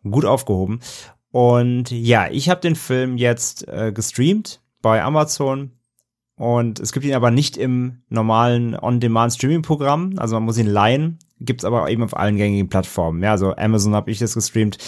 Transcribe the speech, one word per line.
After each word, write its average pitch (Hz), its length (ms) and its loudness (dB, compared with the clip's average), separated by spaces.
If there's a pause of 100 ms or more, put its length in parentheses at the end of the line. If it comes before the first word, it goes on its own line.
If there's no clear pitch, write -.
gut 104 220 0
aufgehoben. 107 560 0 (500)
Und 123 600 2
ja, 117 360 2
ich 139 200 -2
hab 180 120 2
den 165 140 0
Film 127 420 -2
jetzt, 120 520 -2
äh, 110 240 -4
gestreamt 143 680 -2 (220)
bei 110 200 4
Amazon. 139 680 -2 (640)
Und 120 460 -2
es - 120 -6
gibt 135 140 -4
ihn 139 80 0
aber 120 160 2
nicht 135 260 2
im 123 520 -2
normalen 113 640 2
On-Demand-Streaming-Programm. 139 1400 0
Also 113 200 -2
man 110 80 -2
muss 113 140 0
ihn 110 80 2
leihen. 123 520 2 (200)
Gibt's 120 260 -4
aber 107 240 0
eben 117 140 0
auf - 140 -4
allen 104 200 0
gängigen 101 320 0
Plattformen. 87 540 -2
Ja, 107 80 2
also 95 240 2
Amazon 107 400 2
hab 104 140 0
ich 110 120 -4
jetzt 113 140 -2
gestreamt. 110 540 -2